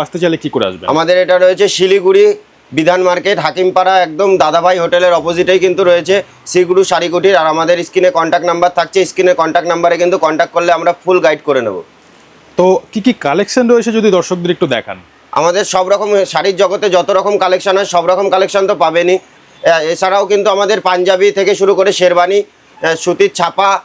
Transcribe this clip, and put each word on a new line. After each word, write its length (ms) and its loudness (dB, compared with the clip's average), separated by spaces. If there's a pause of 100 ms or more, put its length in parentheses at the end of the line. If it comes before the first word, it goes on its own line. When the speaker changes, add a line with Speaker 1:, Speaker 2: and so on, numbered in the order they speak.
Speaker 1:
আসতে 200 -8
চাইলে 200 0
কি 120 -8
করে 160 0
আসবে? 140 -14 (100)
Speaker 2:
আমাদের 300 0
এটা 140 2
রয়েছে 260 2 (120)
শিলিগুড়ি 480 2 (480)
বিধান 360 0
মার্কেট, 300 -2
হাকিমপাড়া, 560 0 (120)
একদম 240 -2 (120)
দাদাভাই 360 2
হোটেলের 420 2
অপোজিটেই 440 0
কিন্তু 200 0
রয়েছে 300 2 (360)
শ্রীগুরু 340 2
শাড়ি 240 -2
কুটির। 320 2
আর 140 0
আমাদের 300 0
স্ক্রিনে 340 0
কন্ট্যাক্ট 320 -2
নাম্বার 280 0
থাকছে, 260 -2
স্ক্রিনে 300 0
কন্ট্যাক্ট 380 -2
নাম্বারে 300 0
কিন্তু 160 0
কন্ট্যাক্ট 380 -2
করলে 160 0
আমরা 200 0 (100)
ফুল 220 0
গাইড 240 2
করে 180 0
নেব। 100 -6 (840)
Speaker 1:
তো 60 2 (280)
কি 80 -4
কি 120 2 (140)
কালেকশন 460 0
রয়েছে 200 2
যদি 180 0
দর্শকদের 460 -2
একটু 100 -2
দেখান? 300 -4 (360)
Speaker 2:
আমাদের 320 0 (100)
সব 180 0
রকম 160 -2 (240)
শাড়ির 240 -2
জগতে 300 0 (100)
যত 140 0
রকম 240 0 (100)
কালেকশন 320 0
হয়, 180 -2
সব 160 2
রকম 240 0
কালেকশন 320 0
তো 160 0
পাবেনই। 340 0
এ-, 680 -4 (100)
এছাড়াও 400 0
কিন্তু 180 0
আমাদের 300 0
পাঞ্জাবি 480 0 (100)
থেকে 220 0
শুরু 140 2
করে 180 2
শেরবানি, 460 2
এ, 580 -8
সুতির 420 -2
ছাপা, 320 -2 (140)